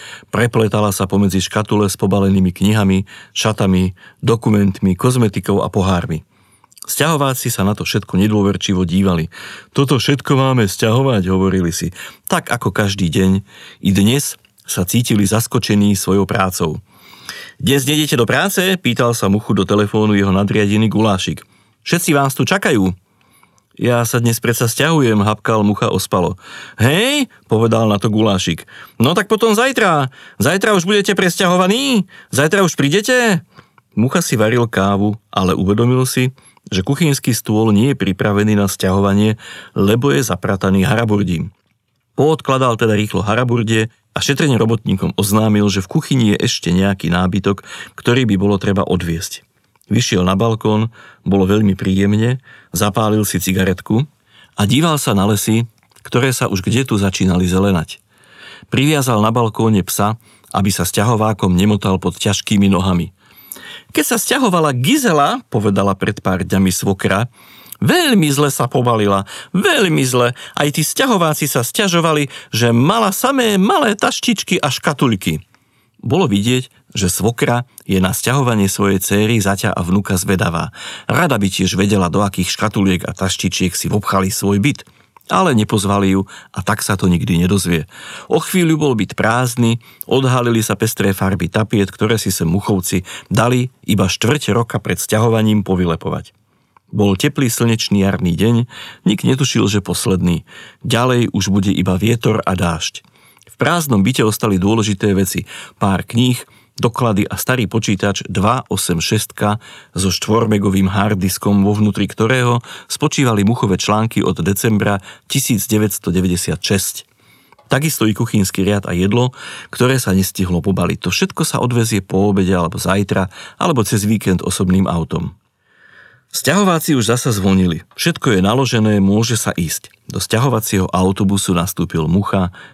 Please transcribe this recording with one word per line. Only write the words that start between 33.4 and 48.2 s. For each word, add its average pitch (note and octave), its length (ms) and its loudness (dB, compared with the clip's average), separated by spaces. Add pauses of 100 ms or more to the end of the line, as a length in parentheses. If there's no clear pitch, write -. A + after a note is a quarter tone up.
Mucha C3 240 2
si - 160 -2
varil A2 320 2
kávu, G2+ 480 0 (160)
ale F#2+ 240 0
uvedomil A#2+ 480 2
si, B2+ 240 -2 (400)
že F#2 160 -2
kuchynský C#3 480 0
stôl G#2+ 400 2
nie A#2 180 4
je C3 60 -4
pripravený G#2 560 0
na G2+ 160 2
sťahovanie, G2 640 2 (400)
lebo A#2 400 2
je C#3 80 0
zaprataný F#2+ 640 0
haraburdím. G2+ 640 0 (640)
Poodkladal C3 640 0
teda A2 160 2
rýchlo G#2 320 -2
haraburdie A2+ 640 0 (240)
a - 80 -4
šetrne C#3+ 320 0
robotníkom A2 640 0
oznámil, G#2 480 2
že F#2+ 160 0
v - 160 -4
kuchyni C3 320 0
je - 160 0
ešte - 240 -4
nejaký F#2+ 400 0
nábytok, F#2 560 -2 (320)
ktorý A#2+ 240 0